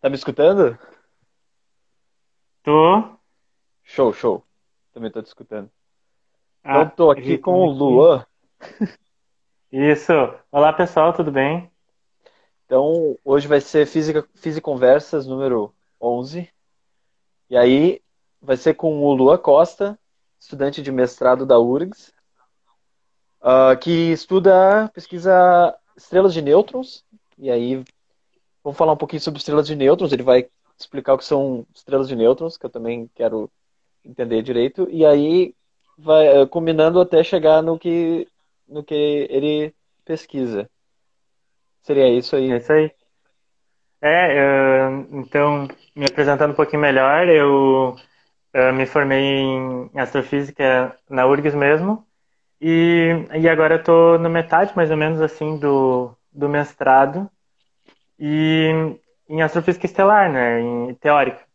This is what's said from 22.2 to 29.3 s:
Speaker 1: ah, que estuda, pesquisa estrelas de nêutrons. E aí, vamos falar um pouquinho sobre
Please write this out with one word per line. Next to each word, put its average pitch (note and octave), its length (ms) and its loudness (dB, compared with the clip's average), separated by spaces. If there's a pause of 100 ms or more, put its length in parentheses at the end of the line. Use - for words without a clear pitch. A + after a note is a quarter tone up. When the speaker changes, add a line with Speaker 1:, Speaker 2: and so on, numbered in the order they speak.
Speaker 1:
ah, C3 340 4
que E3 360 -2
estuda, F#3+ 840 2
pesquisa F3+ 840 2 (220)
estrelas F#3 360 0
de D#3+ 80 -4
nêutrons. G#3 640 -2 (340)
E C3+ 120 -10
aí, B2 340 -4 (800)
vamos C#3+ 140 -10
falar D#3+ 160 2
um D3 40 -2
pouquinho D3+ 240 -10
sobre D3 180 -10